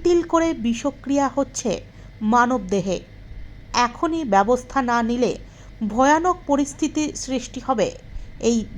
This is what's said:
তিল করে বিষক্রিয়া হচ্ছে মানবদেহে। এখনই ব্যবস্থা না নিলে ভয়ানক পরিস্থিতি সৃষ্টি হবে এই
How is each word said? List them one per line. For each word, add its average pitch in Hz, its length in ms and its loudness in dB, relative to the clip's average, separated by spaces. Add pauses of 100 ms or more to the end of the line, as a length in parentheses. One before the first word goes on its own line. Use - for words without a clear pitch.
তিল 349 180 6
করে 330 300 2
বিষক্রিয়া 269 840 0
হচ্ছে 269 460 -2 (420)
মানবদেহে। 214 760 2 (760)
এখনই 311 500 0
ব্যবস্থা 233 580 2
না 240 200 0
নিলে 240 300 2 (560)
ভয়ানক 302 480 4 (100)
পরিস্থিতি 285 580 0 (100)
সৃষ্টি 254 520 -6
হবে 220 220 2 (520)
এই 226 240 2 (140)